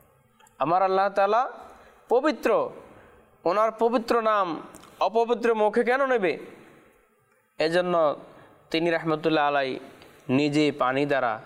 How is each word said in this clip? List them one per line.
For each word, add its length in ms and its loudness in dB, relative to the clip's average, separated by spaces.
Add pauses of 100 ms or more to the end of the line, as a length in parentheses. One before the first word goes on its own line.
(580)
আমার 240 0
আল্লাহ 260 2
তাআলা 440 0 (560)
পবিত্র, 600 0 (760)
ওনার 340 0
পবিত্র 420 0
নাম 420 0 (380)
অপবিত্র 540 0
মুখে 300 2
কেন 220 0
নেবে? 320 0 (1200)
এজন্য 580 2 (540)
তিনি 200 0
রহমতুল্লাহ 580 0
আলাই 300 -2 (500)
নিজে 440 2
পানি 340 0
দ্বারা 400 -2